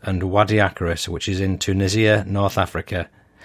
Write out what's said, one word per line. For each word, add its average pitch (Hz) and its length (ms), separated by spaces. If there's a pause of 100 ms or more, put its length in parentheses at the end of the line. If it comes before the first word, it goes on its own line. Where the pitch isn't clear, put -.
and 92 200
Wadi 101 340
Akarit, 90 520
which 85 200
is 95 120
in 95 180
Tunisia, 101 680
North 98 300
Africa. 87 540 (340)